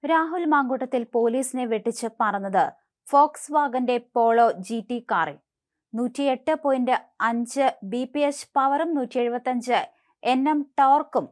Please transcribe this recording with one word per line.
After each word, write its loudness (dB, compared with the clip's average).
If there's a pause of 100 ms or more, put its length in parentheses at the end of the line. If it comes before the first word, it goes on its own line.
രാഹുൽ 0
മാങ്കൂട്ടത്തിൽ 0 (100)
പോലീസിനെ 0
വെട്ടിച്ച് -4 (120)
പറന്നത് 0 (360)
Volkswagen-ന്റെ 2
Polo 2
ജി -8
ടി -8
കാറിൽ. -2 (560)
നൂറ്റിയെട്ട് -2 (100)
പോയിന്റ് 0 (260)
അഞ്ച് 0 (120)
ബി -6
പി -2
എച്ച് -2
പവറും 0
നൂറ്റി -4
എഴുപത്തഞ്ച് -2 (460)
എൻ 2
എം 0 (180)
ടോർക്കും 2